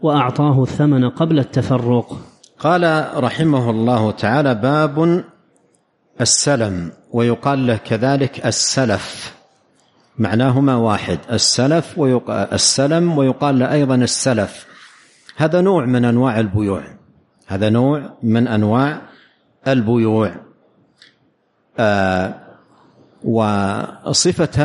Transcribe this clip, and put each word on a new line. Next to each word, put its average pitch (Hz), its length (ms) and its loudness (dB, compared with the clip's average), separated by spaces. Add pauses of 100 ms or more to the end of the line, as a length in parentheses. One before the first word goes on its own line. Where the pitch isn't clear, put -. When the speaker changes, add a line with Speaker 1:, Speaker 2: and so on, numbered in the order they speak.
Speaker 1:
وأعطاه 143 640 2
الثمن 131 460 2
قبل 160 300 0
التفرق. 120 800 0 (400)
Speaker 2:
قال 160 560 0
رحمه 131 540 0
الله 113 420 2
تعالى: 127 440 0
باب 151 680 0 (1000)
السلم، 107 720 -2 (200)
ويقال 120 560 0
له 113 100 0
كذلك 131 680 -2
السلف، - 920 -2 (800)
معناهما 127 580 2
واحد، 107 440 -2 (120)
السلف 139 680 0
ويق-، 127 320 0
السلم، 147 880 0
ويقال 135 420 0
له 131 120 0
أيضا 139 240 2
السلف. 120 720 -2 (720)
هذا 160 240 2
نوع 185 240 2
من 123 200 2
أنواع 120 340 2
البيوع، 101 440 -2 (640)
هذا 98 220 -2
نوع 131 440 0 (100)
من 117 240 2
أنواع 117 540 0 (640)
البيوع. 110 680 2 (1400)
آه، 98 560 0 (880)
وصفة 107 1300 -2 (160)